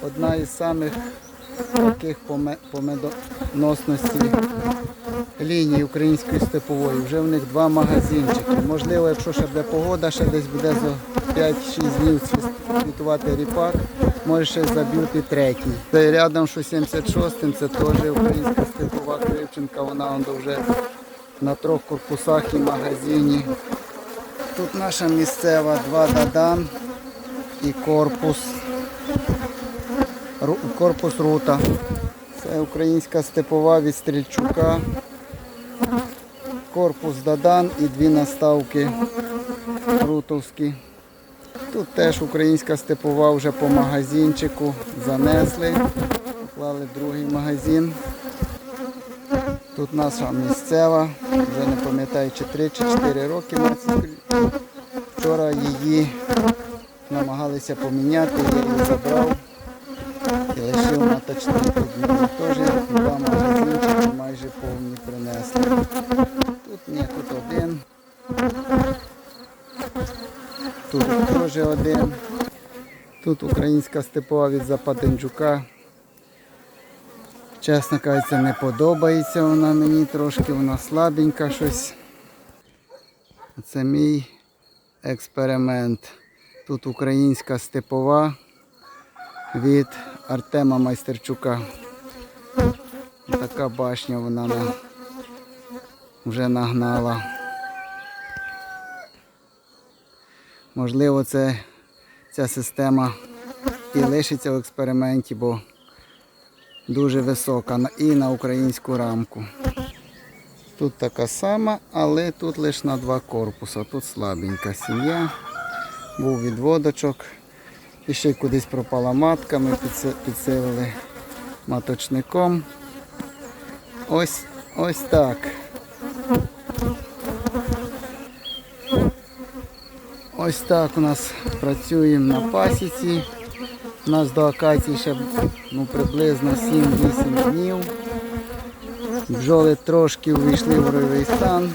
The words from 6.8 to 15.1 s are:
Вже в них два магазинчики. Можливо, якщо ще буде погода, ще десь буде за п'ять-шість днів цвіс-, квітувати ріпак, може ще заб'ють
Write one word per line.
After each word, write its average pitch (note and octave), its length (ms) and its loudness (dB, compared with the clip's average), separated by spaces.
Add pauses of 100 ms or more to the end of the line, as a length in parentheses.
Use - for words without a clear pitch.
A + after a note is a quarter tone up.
Вже D3+ 140 0
в D#3+ 60 2
них D#3 160 2 (100)
два D#3+ 160 4
магазинчики. D#3 840 4 (160)
Можливо, E3 400 2
якщо D#3+ 240 0
ще A#3 100 0
буде D3 200 0
погода, E3 480 0
ще D3+ 140 2
десь D3 220 2
буде C#3+ 280 0
за - 480 -2 (120)
п'ять-шість D3+ 680 0
днів D3+ 200 6
цвіс-, A#3+ 640 -2
квітувати D3+ 540 0
ріпак, E3+ 380 0 (520)
може D#3+ 180 4
ще D#3+ 200 0
заб'ють D#3 500 2